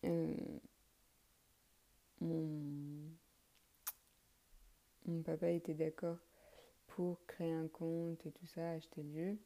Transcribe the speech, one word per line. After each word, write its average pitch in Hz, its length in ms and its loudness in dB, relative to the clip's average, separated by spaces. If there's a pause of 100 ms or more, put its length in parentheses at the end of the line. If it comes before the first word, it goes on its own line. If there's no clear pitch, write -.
euh, 165 300 4 (1900)
mon, 165 280 2 (2500)
mon 165 160 2
papa 165 280 4
était 170 240 2
d'accord 160 440 0 (680)
pour 180 380 0
créer 165 260 0
un 160 160 2
compte 165 580 0
et 156 40 -4
tout 170 160 -14
ça, 165 260 -2
acheter 160 300 -6
le 147 100 -6
jeu 180 340 0